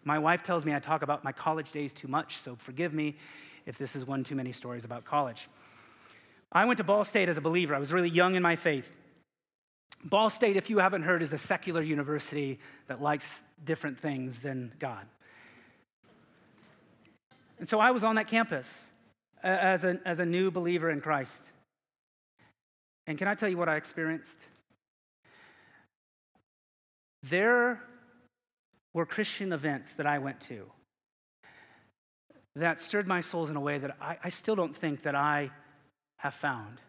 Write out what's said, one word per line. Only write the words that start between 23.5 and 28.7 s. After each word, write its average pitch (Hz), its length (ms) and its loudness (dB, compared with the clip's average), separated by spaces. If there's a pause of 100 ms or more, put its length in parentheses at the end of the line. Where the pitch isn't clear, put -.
you 175 80 -2
what 170 100 2
I 156 80 2
experienced? 160 640 -6 (2750)
There 226 600 2 (1120)